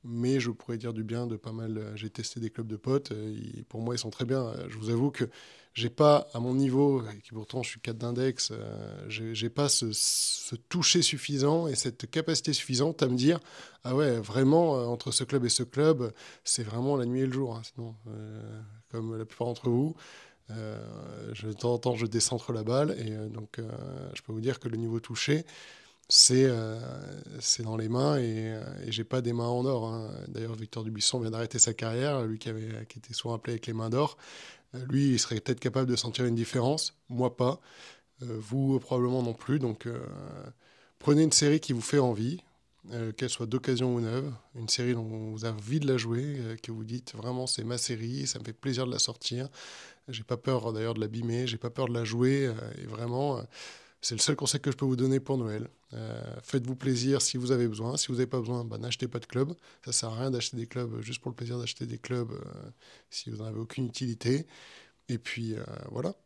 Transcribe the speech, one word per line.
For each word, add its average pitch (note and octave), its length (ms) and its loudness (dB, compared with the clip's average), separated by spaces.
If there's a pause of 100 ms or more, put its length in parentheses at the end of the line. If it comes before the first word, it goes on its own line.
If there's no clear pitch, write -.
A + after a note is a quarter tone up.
mais B2 380 2
je A#2+ 100 0
pourrais A2+ 280 -6
dire A#2 140 -4
du A2 120 -4
bien A#2 220 -2
de A2+ 100 -4
pas A2 160 -10
mal, A2 260 -4
euh, G#2+ 180 -8
j'ai G#2 140 -6
testé - 300 -8
des A2+ 100 -4
clubs A2+ 160 -8
de G#2+ 100 -6
potes, C3+ 360 0
euh, G#2+ 240 -6
ils, - 280 -10
pour A2+ 180 -10
moi A#2+ 120 0
ils A#2 40 -2
sont A2+ 120 -4
très B2+ 140 -4
bien. C3 160 2
Euh, A2 280 -4
je A2 100 -10
vous G#2+ 100 -6
avoue A#2+ 220 4
que C3+ 140 0 (500)
j'ai A#2 160 0
pas D3 420 8
à A#2+ 80 -4
mon B2 140 0
niveau, C3+ 480 6
et G#2+ 180 -10
qui - 120 -20
pourtant A2 300 -6
je - 60 -6
suis A2+ 120 -10
quatre A2+ 180 -6
d'index, A#2+ 540 0
euh, G#2+ 560 -10
j'ai, A2+ 260 -6
j'ai A2 160 -2
pas C#3+ 180 2
ce, A#2 240 2
ce - 600 0
toucher F3 480 4
suffisant D3 640 2
et C#3 80 0
cette A#2 360 -2
capacité D#3+ 440 0
suffisante C#3+ 480 2
à C3+ 60 4
me B2+ 80 2
dire, « C#3 240 6 (440)
Ah B2 100 0
ouais, C3+ 260 4
vraiment, C3+ 580 6
euh, A#2+ 80 0
entre A#2+ 240 -4
ce - 140 0
club C3+ 200 2
et A#2 60 2
ce B2 140 2
club, C3+ 480 4 (320)
c'est - 180 0
vraiment A#2+ 340 0
la B2 80 2
nuit B2 160 0
et C3+ 60 4
le C3 60 0
jour, B2+ 240 -2
hein, A2+ 60 -10 (120)
sinon, A2+ 220 -10 (120)
euh, G#2+ 540 -12 (280)
comme A2+ 280 -4
la A2 80 -6
plupart A#2+ 220 -2
d'entre A#2+ 200 -2
vous. » C3+ 260 4 (580)
Euh, G#2+ 840 -10
je, G#2+ 140 -8
de A2 60 -4
temps A#2+ 200 2
en A#2+ 40 2
temps, A#2+ 180 2
je A2+ 100 2
décentre A2+ 460 0
la A2+ 100 -2
balle C3 380 2
et, A2 100 -4
euh, G#2+ 180 -6
donc, A2 300 -10
euh, A2+ 100 -8 (460)
je - 80 -12
peux A2 100 -10
vous A2 80 -4
dire B2 200 0
que B2 80 -6
le A2+ 80 -4
niveau A2+ 240 -2
touché, C#3+ 440 0 (640)
c'est, B2+ 360 10
euh, A2+ 360 2 (600)
c'est - 240 2
dans A2 120 -2
les A2 120 -2
mains C#3 280 4
et, A2+ 380 0
euh, A2 80 -8 (240)
et A2+ 60 -4
j'ai A#2 100 -2
pas C3 200 0
des A#2+ 100 0
mains A#2+ 160 0
en A#2+ 160 2
or, B2 240 0
hein. A2+ 200 -6 (200)
D'ailleurs, A2+ 260 -6
Victor A2 300 -8
Dubuisson A2 340 0
vient A2+ 140 -2
d'arrêter A2+ 260 -4
sa A2 160 4
carrière, B2 480 0
lui A2 160 -2
qui A#2 100 -8
avait, A2 400 -8
qui A2 120 -16
était A#2+ 120 -18
souvent A#2 220 -4
appelé A#2 200 -4
avec A2+ 120 -6
les A#2+ 60 -6
mains A2+ 180 -2
d'or. C#3 260 2 (600)
Euh, B2+ 120 -8
lui, C#3 260 4
il A2+ 40 4
serait A2 220 0
peut-être B2 180 -2
capable B2+ 320 2
de A#2+ 60 4
sentir A#2+ 300 0
une A#2 100 2
différence, B2 580 0 (140)
moi B2 280 0
pas. C3 240 2 (600)
Euh, A#2 160 -6
vous, C3 400 2
probablement B2 460 2
non A#2 100 -2
plus. C#3 240 0
Donc, A#2+ 280 -2
euh, A#2+ 120 -6 (1040)
prenez D3 240 8
une D#3 80 4
série D3+ 260 6
qui D#3 140 -2
vous A#2 80 0
fait C#3+ 180 2
envie, B2 420 2 (520)
euh, A2+ 180 -4
qu'elle A#2+ 200 -4
soit - 160 -4
d'occasion B2+ 500 2
ou A#2+ 40 2
neuve, B2 320 -2 (220)
une A2+ 140 -8
série B2 260 2
dont A2 380 -4
vous A2 120 -8
avez A2+ 140 -2
envie A#2+ 220 0
de C#3+ 80 0
la C3 80 6
jouer, A#2+ 420 0
euh, A2+ 160 -6
que A2+ 160 -12
vous A2 140 -8
dites A#2+ 320 -10
vraiment B2+ 320 -4
c'est A#2 160 -2
ma A#2+ 140 -4
série, B2 500 -4
ça A#2+ 100 -6
me A2+ 60 -10
fait A#2 80 -10
plaisir B2+ 340 -2
de B2 60 -4
la - 80 -2
sortir. - 480 -2 (580)
J'ai A2+ 160 -10
pas B2 140 -4
peur A#2+ 360 0
d'ailleurs A2 220 0
de A2 60 -2
l'abîmer, A#2 480 -2
j'ai A#2 80 -4
pas A#2+ 120 -6
peur B2+ 200 -2
de A#2+ 40 -2
la A#2 120 0
jouer, B2+ 420 4
euh, A#2 60 -2 (280)
et - 60 -10
vraiment, A#2+ 520 -2
euh, G#2+ 40 -6 (580)
c'est - 140 -4
le G#2+ 60 -2
seul D3 160 4
conseil C#3+ 240 0
que C#3+ 100 0
je B2 60 0
peux - 80 -2
vous C3 100 4
donner C3 240 2
pour C3+ 180 -2
Noël. A2+ 320 -4 (260)
Euh, A2+ 280 -8 (220)
faites-vous B2+ 320 -2
plaisir C3 440 2
si - 160 0
vous B2 140 -2
avez A#2+ 160 4
besoin. A2+ 300 -2
Si - 100 0
vous B2+ 80 -2
n'avez B2 140 2
pas B2+ 100 -2
besoin, A#2+ 260 -2
bah, G#2+ 140 -8
n'achetez A#2+ 300 -4
pas A#2+ 100 -6
de G#2+ 80 -8
club. C#3 260 0 (320)
Ça B2 60 -10
sert A#2 200 0
à A2+ 100 -6
rien C3+ 100 0
d'acheter A#2+ 260 -2
des A#2 120 -6
clubs A#2 320 -6
juste A2 200 -8
pour B2+ 120 -6
le - 20 -10
plaisir A#2+ 240 -6
d'acheter A#2 280 -6
des A#2 120 -8
clubs, A#2+ 320 -4
euh, - 400 -12 (400)
si - 200 -10
vous A2 80 -8
n'en A2 80 -8
avez G#2+ 120 -6
aucune A#2+ 280 -4
utilité. A#2+ 600 -2 (640)
Et A#2+ 100 -2
puis, A2+ 360 -6
euh, - 100 -8 (260)
voilà. D3 240 -4 (120)